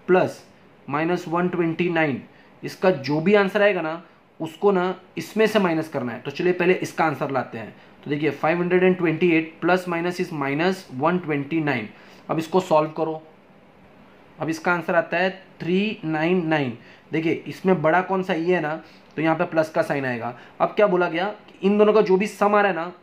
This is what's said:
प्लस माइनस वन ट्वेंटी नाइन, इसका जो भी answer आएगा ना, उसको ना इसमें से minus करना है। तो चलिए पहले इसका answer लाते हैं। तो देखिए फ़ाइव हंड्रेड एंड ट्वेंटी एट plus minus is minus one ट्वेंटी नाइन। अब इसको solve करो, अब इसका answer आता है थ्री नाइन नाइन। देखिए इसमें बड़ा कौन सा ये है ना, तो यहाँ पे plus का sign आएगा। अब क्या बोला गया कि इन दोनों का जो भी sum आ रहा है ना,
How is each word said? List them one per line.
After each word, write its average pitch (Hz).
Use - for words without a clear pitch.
प्लस 175
माइनस 160
वन 175
ट्वेंटी 175
नाइन, 156
इसका -
जो 143
भी 190
answer 202
आएगा 196
ना, 160
उसको 160
ना 180
इसमें 214
से 214
minus 165
करना 123
है। 113
तो 147
चलिए 175
पहले 180
इसका 170
answer 151
लाते 123
हैं। 104
तो 139
देखिए 147
फ़ाइव 165
हंड्रेड 180
एंड 185
ट्वेंटी 170
एट 160
plus 180
minus 175
is 175
minus 156
one 175
ट्वेंटी 147
नाइन। 127
अब 147
इसको 160
solve 156
करो, 160
अब 151
इसका 160
answer 175
आता 165
है 185
थ्री 190
नाइन 160
नाइन। 143
देखिए 156
इसमें 180
बड़ा 160
कौन 185
सा 185
ये 165
है 175
ना, 156
तो 147
यहाँ 160
पे 170
plus 160
का 165
sign 143
आएगा। 120
अब 170
क्या 208
बोला 180
गया 165
कि -
इन 202
दोनों 208
का 214
जो 185
भी 202
sum 208
आ 208
रहा 202
है 175
ना, 170